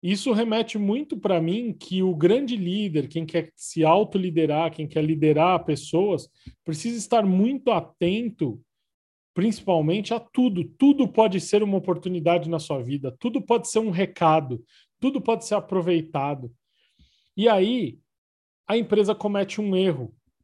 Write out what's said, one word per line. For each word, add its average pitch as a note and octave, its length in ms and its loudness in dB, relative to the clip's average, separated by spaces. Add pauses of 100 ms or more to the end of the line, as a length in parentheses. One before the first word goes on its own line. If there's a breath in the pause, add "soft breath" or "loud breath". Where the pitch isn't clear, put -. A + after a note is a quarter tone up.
Isso G3 320 -2
remete A3 440 -2
muito G#3+ 400 -2
pra F#3+ 240 0
mim G3+ 320 -2
que F#3 300 -4
o F#3 100 2
grande A3+ 440 2
líder, F3 500 -2
quem E3 180 -6
quer D#3+ 300 -4
se - 300 -2
autoliderar, D#3+ 840 2
quem D#3 160 -10
quer D#3 160 -2
liderar D#3 600 2
pessoas, E3 680 -2 (340 loud breath)
precisa A3 340 -6
estar A3 280 0
muito A3+ 460 2
atento, F3 920 -4 (720)
principalmente F#3 800 0
a A#3 60 -2
tudo. A3 460 0 (120)
Tudo C#4 300 6
pode G#3 320 4
ser G#3 240 2
uma G3+ 140 0
oportunidade E3+ 720 0
na E3 100 -2
sua C#3 240 -6
vida, C3+ 360 -6
tudo A#3 220 -2
pode A#3 280 0
ser A3 100 0
um A3 100 -2
recado, D#3+ 760 0 (360 soft breath)
tudo C4+ 220 -2
pode A3+ 240 -2
ser G#3 100 -2
aproveitado. D#3+ 1000 -2 (840)
E G#3 140 2
aí, G3+ 480 0 (680)
a A3 100 0
empresa G#3+ 380 2
comete G3+ 440 -4
um G3+ 160 -2
erro. E3 380 0 (300)